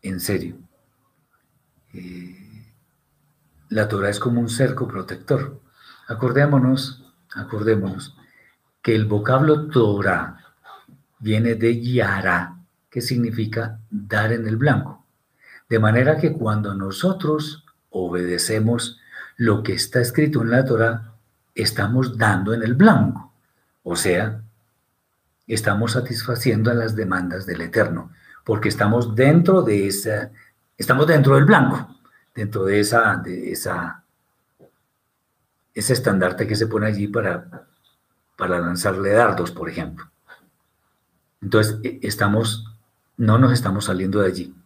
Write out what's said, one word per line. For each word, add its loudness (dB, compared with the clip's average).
En -8
serio. -6
Eh, -20
la 0
Torá -2
es -6
como 0
un -2
cerco -2
protector. -6
Acordémonos, 0
acordémonos -4
que 2
el 2
vocablo 2
Torah 0
viene 0
de 0
Yara, -2
que -8
significa -4
dar -2
en -2
el -2
blanco. 0
De 2
manera 4
que 0
cuando -2
nosotros -4
obedecemos -2
lo 2
que -4
está -2
escrito 2
en -2
la 4
Torá, 0
estamos 0
dando 0
en -4
el 0
blanco. 4
O -6
sea, -2
estamos -2
satisfaciendo 0
a 0
las -2
demandas -4
del -8
Eterno, -2
porque 0
estamos 0
dentro 6
de 0
esa, -4
estamos 2
dentro 6
del 6
blanco, 2
dentro -4
de 2
esa, 2
de -8
esa, -8
ese 0
estandarte 0
que -2
se 0
pone -2
allí -2
para, -6
para -2
lanzarle -2
dardos, 2
por -10
ejemplo. -12
Entonces, 2
e-, -6
estamos, -2
no 4
nos 6
estamos -2
saliendo -2
de 2
allí. -6